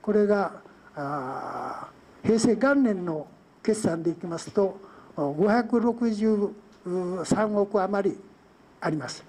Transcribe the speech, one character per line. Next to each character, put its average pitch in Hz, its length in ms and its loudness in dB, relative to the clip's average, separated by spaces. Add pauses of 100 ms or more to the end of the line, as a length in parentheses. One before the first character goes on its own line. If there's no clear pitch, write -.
こ 214 120 -2
れ 208 140 4
が、 202 340 0 (340)
あ 131 920 -8 (340)
ー、 - 40 -2
平 220 120 4
成 226 160 4
元 269 280 4
年 202 220 2
の 156 220 -4 (360)
決 214 180 0
算 165 220 0
で 170 80 0
い 165 40 -2
き 185 120 -12
ま 165 120 -6
す - 140 -12
と、 196 260 0 (380)
五 147 320 0
百 233 320 2
六 233 300 0
十 208 400 2 (760)
三 214 320 0
億 202 260 2
余 196 280 0
り - 60 -6 (640)
あ 165 100 -2
り 156 60 -2
ま 127 120 -6
す。 - 200 -14